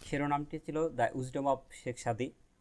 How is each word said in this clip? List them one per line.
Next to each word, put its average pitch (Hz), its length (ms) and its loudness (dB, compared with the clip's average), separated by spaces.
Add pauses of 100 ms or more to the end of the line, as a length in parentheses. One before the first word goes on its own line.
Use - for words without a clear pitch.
শিরোনামটি 147 540 0
ছিল 156 300 0
The 120 240 2
Wisdom 131 300 -2
of 139 140 6 (140)
শেখ - 280 -6
সাদী। 120 320 0 (300)